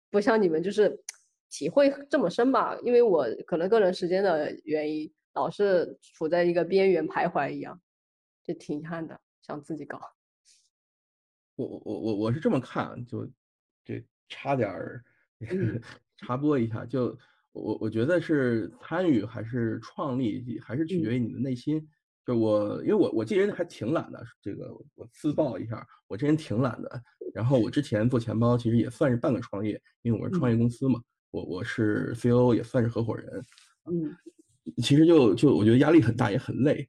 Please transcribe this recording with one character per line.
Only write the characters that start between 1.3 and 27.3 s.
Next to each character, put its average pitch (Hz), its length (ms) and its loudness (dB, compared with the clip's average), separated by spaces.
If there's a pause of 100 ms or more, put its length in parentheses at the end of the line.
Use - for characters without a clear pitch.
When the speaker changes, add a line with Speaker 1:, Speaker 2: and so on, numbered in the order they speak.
Speaker 1:
体 - 200 -6
会 277 200 6 (200)
这 311 100 2
么 180 100 0
深 240 220 2
吧， 208 320 0
因 240 80 0
为 240 100 6
我 175 240 4 (220)
可 175 80 -4
能 170 140 0
个 226 100 4
人 185 140 4
时 185 160 -4
间 185 120 2
的 160 320 0 (120)
原 151 280 -2
因， 156 160 -6 (260)
老 143 140 -2
是 185 520 0
处 - 260 -8
在 175 160 2
一 175 80 2
个 170 140 2
边 190 260 4
缘 160 160 2
徘 160 240 -2
徊 143 180 -2
一 143 120 -10
样， - 180 -14 (640)
就 175 120 -6
挺 147 260 -8
遗 156 40 -14
憾 165 220 -8
的， - 100 -16 (240)
想 147 220 -12
自 165 100 -10
己 147 120 -12
搞。 - 160 -14 (1500)
Speaker 2:
我， 120 100 -6
我， 101 360 -10
我， 107 140 -2
我 110 180 0
是 156 80 -6
这 247 100 0
么 135 80 0
看， 120 460 -8
就 110 200 -10 (580)
这 117 200 -12 (240)
差 - 280 -6
点 110 140 0
儿 92 340 -12 (180)
<laughs> - 280 -16
Speaker 1:
嗯。 120 320 -4 (360)
Speaker 2:
插 - 200 -8
播 147 220 0
一 113 80 0
下， 107 180 -8
就 120 320 -4 (360)
我， - 280 -6
我 107 80 -4
觉 110 160 0
得 170 160 2
是 123 500 0 (100)
参 180 280 -2
与 110 160 2
还 107 180 -10
是 113 380 -4
创 135 380 -6
立， 120 400 -4
还 110 180 -10
是 160 80 -2
取 175 160 -4
决 117 140 -2
于 131 40 0
你 107 140 -4
的 107 60 -8
内 131 160 -4
心。 147 220 -4
Speaker 1:
嗯。 156 100 -8 (400)
Speaker 2:
就 123 100 0
我， 107 460 0
因 - 60 -2
为 196 40 4
我， 156 180 4
我 110 140 -2
这 208 120 -2
人 202 140 2
还 - 120 -4
挺 123 280 -6
懒 175 200 -4
的， 120 120 -16 (160)
这 101 140 -10
个 - 180 -12 (220)
我 - 180 -20
自 151 220 -4
曝 - 240 -2
一 107 80 -8
下， 113 180 -10 (240)
我 95 80 -10
这 143 120 -2
人 156 100 4
挺 117 240 -2
懒 127 180 -2
的。 - 240 -12 (300)